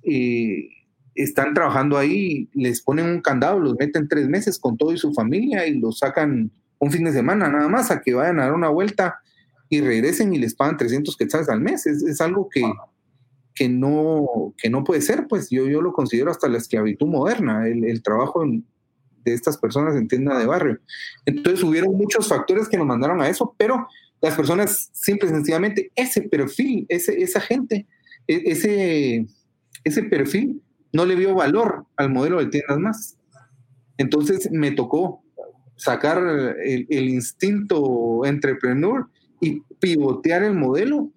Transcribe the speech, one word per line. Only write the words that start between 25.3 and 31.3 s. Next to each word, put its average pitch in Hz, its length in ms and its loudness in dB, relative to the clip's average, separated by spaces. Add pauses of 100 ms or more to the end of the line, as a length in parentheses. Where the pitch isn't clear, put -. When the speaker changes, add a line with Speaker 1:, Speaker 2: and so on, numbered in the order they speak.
Speaker 1:
sencillamente, 170 640 0
ese 254 260 0
perfil, 208 680 -2
ese, 175 300 0
esa 185 200 0
gente, 226 460 -2 (420)
e-, 165 160 0
ese, 160 800 0 (560)
ese 156 200 0
perfil 214 600 0 (300)
no 170 140 2
le 185 100 2
vio 190 180 2